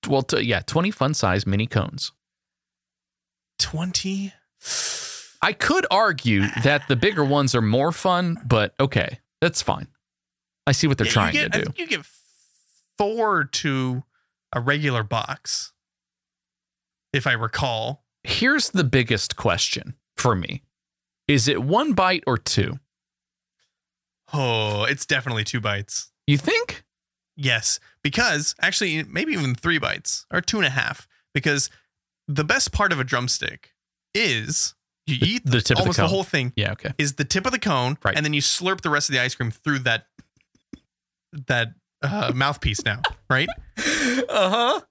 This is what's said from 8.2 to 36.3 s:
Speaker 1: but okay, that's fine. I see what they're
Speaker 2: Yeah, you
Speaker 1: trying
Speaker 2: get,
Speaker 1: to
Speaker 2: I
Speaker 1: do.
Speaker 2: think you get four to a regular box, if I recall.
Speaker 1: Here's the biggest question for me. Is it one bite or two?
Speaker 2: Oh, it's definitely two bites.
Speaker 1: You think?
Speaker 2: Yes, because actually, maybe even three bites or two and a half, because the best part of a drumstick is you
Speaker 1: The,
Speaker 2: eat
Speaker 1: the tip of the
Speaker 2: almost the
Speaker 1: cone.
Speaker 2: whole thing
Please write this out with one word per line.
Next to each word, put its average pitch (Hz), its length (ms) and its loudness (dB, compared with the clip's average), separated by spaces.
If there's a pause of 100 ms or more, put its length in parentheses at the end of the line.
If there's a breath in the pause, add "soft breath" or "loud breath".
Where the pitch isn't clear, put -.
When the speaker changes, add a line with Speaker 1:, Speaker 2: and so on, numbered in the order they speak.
Speaker 1:
but 113 320 2
okay, 135 400 0 (220)
that's 165 220 2
fine. - 260 -4 (800)
I 143 60 2
see 160 140 2
what 139 120 2
they're 107 80 2
Speaker 2:
Yeah, 113 40 0
you - 20 0
Speaker 1:
trying 92 200 4
Speaker 2:
get, - 200 0
Speaker 1:
to - 60 0
Speaker 2:
I - 20 0
Speaker 1:
do. - 40 -2
Speaker 2:
think - 140 -8
you 339 100 -6
get 165 180 -4 (920)
four 208 460 2
to 131 600 -2 (480)
a 123 80 0
regular 135 420 0
box, - 720 -4 (1400)
if 139 140 -2
I 135 60 2
recall. 117 720 -4 (200)
Speaker 1:
Here's 277 460 2
the 185 140 2
biggest 120 500 2
question - 600 -2 (220)
for 117 200 2
me. - 260 -6 (640)
Is 139 220 4
it 107 140 2
one 226 300 2
bite 185 340 2
or 123 120 0
two? - 400 -2 (1500)
Speaker 2:
Oh, 110 520 0
it's 135 220 -2
definitely 123 380 -2
two 120 160 -4
bites. 104 520 -6 (140)
Speaker 1:
You 143 120 4
think? - 460 -2 (520)
Speaker 2:
Yes, 127 440 0 (240 soft breath)
because 147 560 0
actually, 170 440 0
maybe 294 280 -4
even 143 240 0
three 165 220 0
bites - 540 -4
or 180 80 0
two 220 180 -2
and 180 80 4
a 131 40 2
half, - 380 -4 (260)
because 143 340 0 (600 soft breath)
the 151 160 -2
best 254 280 0
part 202 200 2
of 143 80 0
a 127 40 0
drumstick - 680 -4 (420)
is 143 600 0 (320)
you 139 120 -2
Speaker 1:
The, 147 80 2
Speaker 2:
eat 233 180 0
Speaker 1:
the 120 160 4
tip - 120 2
of - 60 4
the - 40 2
Speaker 2:
almost 190 140 2
the 98 60 2
Speaker 1:
cone. 165 80 2
Speaker 2:
whole 196 140 0
thing 127 300 -2